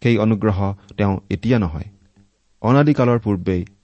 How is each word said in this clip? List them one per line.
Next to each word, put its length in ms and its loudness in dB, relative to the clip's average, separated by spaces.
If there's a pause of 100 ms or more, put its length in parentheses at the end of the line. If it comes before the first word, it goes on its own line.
সেই 160 4
অনুগ্ৰহ 560 0 (220)
তেওঁ 240 0 (100)
এতিয়া 280 0
নহয়, 260 -4 (760)
অনাদিকালৰ 560 2
পূৰ্বেই 460 -2 (180)